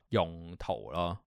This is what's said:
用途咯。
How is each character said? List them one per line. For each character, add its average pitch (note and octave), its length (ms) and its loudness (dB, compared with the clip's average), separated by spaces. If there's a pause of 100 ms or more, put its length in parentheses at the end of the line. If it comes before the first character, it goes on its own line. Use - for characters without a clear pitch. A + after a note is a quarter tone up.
用 E2+ 480 2
途 A1 340 -4
咯。 F2 360 0